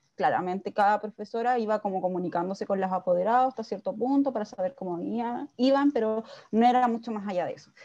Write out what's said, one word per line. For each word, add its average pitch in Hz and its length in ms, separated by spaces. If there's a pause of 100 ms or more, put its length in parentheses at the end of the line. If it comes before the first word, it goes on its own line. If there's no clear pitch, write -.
(160)
claramente, 180 580
cada 208 260
profesora 226 580
iba 214 220
como 190 220
comunicándose 180 640
con 196 120
los 185 140
apoderados 190 560
hasta 226 160
cierto - 320
punto 269 380
para 214 100
saber 185 300
cómo 175 260
iba-, 233 560
iban, 277 360
pero 220 320 (260)
no 226 160
era 247 220
mucho 233 220
más 202 160
allá 180 200
de - 80
eso, - 160 (140)